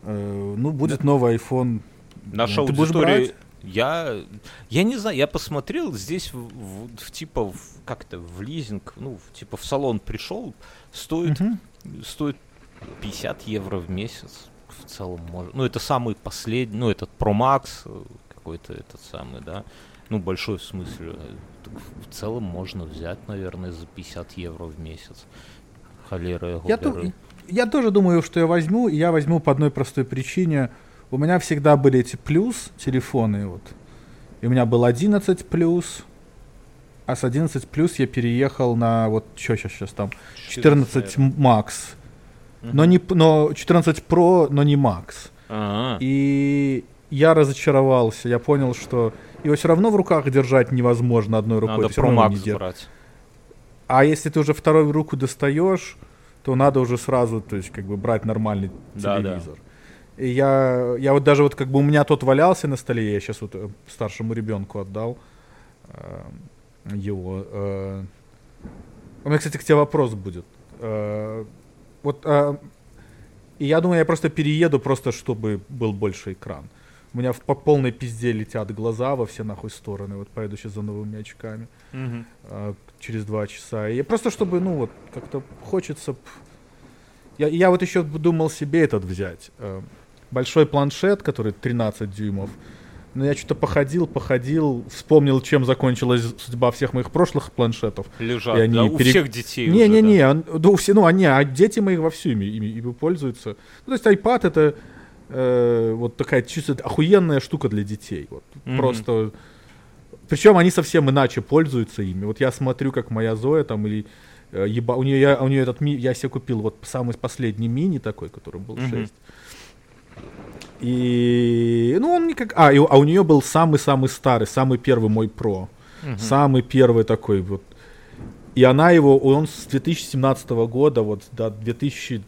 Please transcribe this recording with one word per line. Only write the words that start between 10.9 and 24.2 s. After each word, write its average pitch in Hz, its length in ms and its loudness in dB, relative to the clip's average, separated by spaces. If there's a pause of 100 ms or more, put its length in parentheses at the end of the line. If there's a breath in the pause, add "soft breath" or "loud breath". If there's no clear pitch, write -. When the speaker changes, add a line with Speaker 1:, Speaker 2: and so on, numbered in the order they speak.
Speaker 2:
стоит, 160 480 -4
Speaker 1:
Мгм. 202 200 -2 (440)
Speaker 2:
стоит 147 340 -8 (680)
пятьдесят - 400 -10
евро 101 340 -8
в 87 140 -10
месяц. - 560 -12 (220)
В - 200 -20
целом, 90 320 -14 (100)
мож-, 87 220 -14
ну, 131 120 -4
это 117 160 -4
самый 120 340 -4
последний, 113 640 -8
ну, 120 100 0
этот 98 300 -4
Pro 107 180 0
Max, 131 480 0
э, 101 160 -16 (340)
какой-то - 380 -16
этот - 300 -20
самый, 64 400 -16
да, 98 220 -14 (440 soft breath)
ну, 107 100 -4
большой 95 380 -6
в - 60 -14
смысле, 85 480 -14
э, 78 240 -18 (300)
так - 100 -20
в, - 340 -20
в - 60 -20
целом 113 300 -8
можно 90 400 -10
взять, 82 340 -12 (100)
наверное, 92 440 -10
за 82 120 -16
пятьдесят - 540 -16